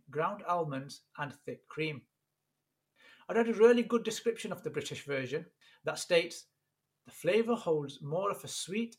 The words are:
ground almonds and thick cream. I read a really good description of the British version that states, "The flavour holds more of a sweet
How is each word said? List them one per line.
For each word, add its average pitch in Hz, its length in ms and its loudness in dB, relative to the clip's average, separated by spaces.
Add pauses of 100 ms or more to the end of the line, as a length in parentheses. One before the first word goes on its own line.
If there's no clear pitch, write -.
ground 170 380 -2
almonds 147 540 -2 (160)
and 139 160 -6
thick - 360 -12
cream. 151 320 -6 (1300)
I - 40 -4
read 226 140 4
a 226 60 0
really 233 300 8
good 226 200 0
description 214 480 -4
of 170 120 -8
the 156 60 -4
British 143 360 -8
version 139 400 -4 (400)
that 151 140 -4
states, - 480 0 (580)
"The - 60 -20
flavour 220 440 2
holds 151 460 -2
more 175 300 -2
of - 120 -6
a 131 60 -12
sweet 226 500 -6